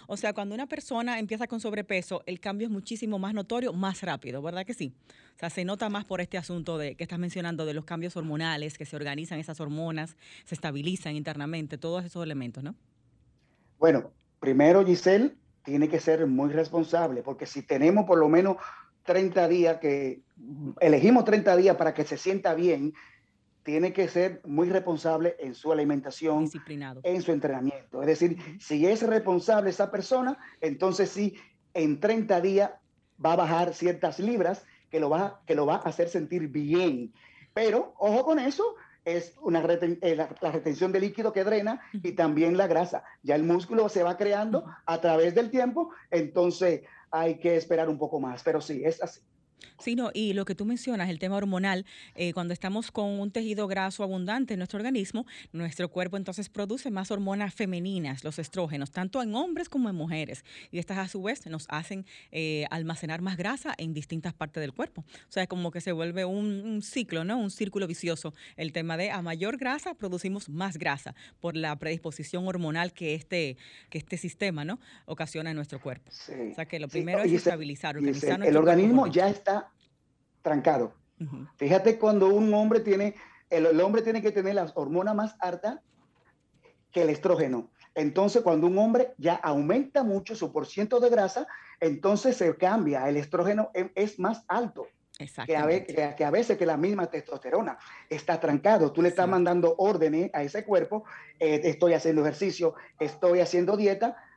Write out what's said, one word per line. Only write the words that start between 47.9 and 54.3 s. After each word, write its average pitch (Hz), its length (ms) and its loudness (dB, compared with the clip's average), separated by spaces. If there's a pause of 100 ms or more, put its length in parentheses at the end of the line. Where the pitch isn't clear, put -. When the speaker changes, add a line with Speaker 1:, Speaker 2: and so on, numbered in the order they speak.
Speaker 2:
un 147 80 -2
poco 147 220 -4
más, 127 220 -6
pero 160 200 0
sí, 139 220 -8
es 165 180 -2
así. - 180 -10 (580)
Speaker 1:
Sí, 240 160 -4
no, 240 180 -2
y 208 220 -2
lo 196 120 -2
que 190 80 -4
tú 202 120 -6
mencionas, 233 420 -4
el 165 100 -4
tema 190 180 -2
hormonal, 190 500 -2 (280)
eh, 175 200 -4
cuando 175 180 -4
estamos 196 380 -6
con 202 280 -4
un 202 120 -4
tejido 214 360 -4
graso 190 360 -4
abundante 196 520 -4